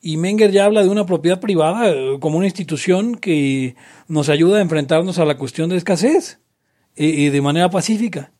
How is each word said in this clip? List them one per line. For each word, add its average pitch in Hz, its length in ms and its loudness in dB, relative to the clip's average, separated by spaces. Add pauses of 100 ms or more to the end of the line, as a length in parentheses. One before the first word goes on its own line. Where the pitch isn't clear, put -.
y 156 160 -6
Menger 202 320 2
ya 196 160 4
habla 214 160 4
de 190 80 4
una 208 160 0
propiedad 175 340 0
privada, 190 500 0
eh, 135 300 -2
como 156 180 -2
una 190 100 0
institución 185 640 -2
que 135 640 -2 (320)
nos 151 220 -2
ayuda 165 280 4
a 214 40 2
enfrentarnos 160 580 -2
a 165 60 4
la 147 120 0
cuestión 143 320 -6
de 185 80 -2
escasez, 208 640 0 (560)
eh, 147 320 0
eh, 143 40 0
de 143 100 0
manera 160 280 2
pacífica. 190 720 -4